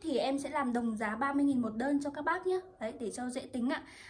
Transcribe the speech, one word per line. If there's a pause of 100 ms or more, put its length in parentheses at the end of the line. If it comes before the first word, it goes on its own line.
thì
em
sẽ
làm
đồng
giá
ba
mươi
nghìn
một
đơn
cho
các
bác
nhé. (200)
Đấy,
để
cho
dễ
tính
ạ. (260)